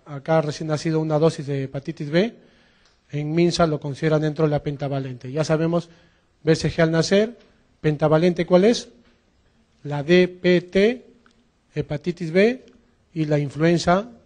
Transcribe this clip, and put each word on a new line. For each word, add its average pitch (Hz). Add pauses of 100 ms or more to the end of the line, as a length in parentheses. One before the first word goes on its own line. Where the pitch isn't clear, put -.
acá 151
recién 151
nacido 156
una 156
dosis 151
de 139
hepatitis 143
B, 196 (720)
en 151
minsa 170
lo 151
consideran 151
dentro 156
de 147
la 143
pentavalente. 135
Ya 151
sabemos, 165 (540)
B 160
C 160
G 170
al 160
nacer, 196 (420)
pentavalente, 160
¿cuál 180
es? 233 (920)
La 143
D 180
P 180
T, 202 (640)
hepatitis 156
B, 214 (480)
y 160
la 151
influenza, 170 (160)